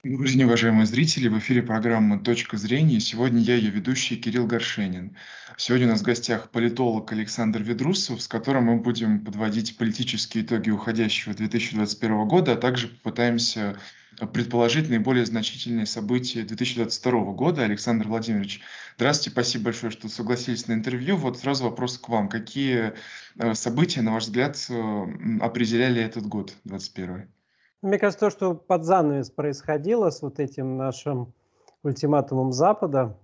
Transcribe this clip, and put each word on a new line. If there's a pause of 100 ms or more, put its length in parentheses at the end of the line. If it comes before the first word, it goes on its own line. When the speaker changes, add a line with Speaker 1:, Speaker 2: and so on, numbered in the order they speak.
Speaker 1:
Добрый
день,
уважаемые
зрители.
В
эфире
программа
"Точка
зрения".
Сегодня
я,
ее
ведущий
Кирилл
Горшенин. (440)
Сегодня
у
нас
в
гостях
политолог
Александр
Ведрусов,
с
которым
мы
будем
подводить
политические
итоги
уходящего
две
тысячи
двадцать
первого
года,
а
также
попытаемся, (420)
э,
предположить
наиболее
значительные
события
две
тысячи
двадцать
второго
года.
Александр
Владимирович, (340)
здравствуйте,
спасибо
большое,
что
согласились
на
интервью.
Вот
сразу
вопрос
к
вам.
Какие, (440)
э,
события,
на
ваш
взгляд, (140)
э,
м,
определяли
этот
год, (100)
двадцать
первый? (560)
Speaker 2:
Мне
кажется,
то,
что
под
занавес
происходило
с
вот
этим
нашим (500)
ультиматумом
Запада